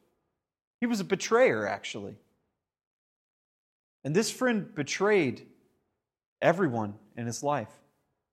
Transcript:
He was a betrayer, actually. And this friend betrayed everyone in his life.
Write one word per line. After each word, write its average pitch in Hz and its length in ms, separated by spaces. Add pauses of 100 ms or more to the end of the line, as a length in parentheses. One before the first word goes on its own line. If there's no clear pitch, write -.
(800)
He 240 60
was 226 140
a 185 40
betrayer, 190 640
actually. 101 480 (1900)
And 147 120
this 220 140
friend 226 440
betrayed 180 720 (960)
everyone 127 540 (220)
in 120 100
his 117 160
life. 143 260 (640)